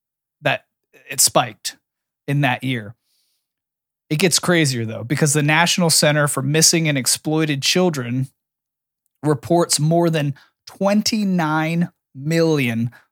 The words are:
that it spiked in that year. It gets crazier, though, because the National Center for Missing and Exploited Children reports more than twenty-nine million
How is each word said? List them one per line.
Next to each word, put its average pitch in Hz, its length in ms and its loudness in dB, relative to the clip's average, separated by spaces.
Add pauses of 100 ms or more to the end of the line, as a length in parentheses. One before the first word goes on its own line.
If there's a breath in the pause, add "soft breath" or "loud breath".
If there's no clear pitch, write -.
(420)
that 135 240 -2 (440)
it 139 120 -2
spiked - 560 -2 (500)
in 143 140 0
that 123 220 -2
year. 117 320 -6 (1120)
It 156 100 -2
gets - 200 2
crazier, 143 460 0
though, 107 180 -10
because 143 300 0
the 151 100 0
National 165 460 2
Center 151 380 2
for 143 140 -4
Missing 160 460 2
and 143 100 0
Exploited 151 640 -2
Children 135 640 0 (960)
reports 156 560 0
more 165 300 2
than 147 260 -2 (320 soft breath)
twenty-nine 175 1200 0 (240)
million 139 760 0 (200 soft breath)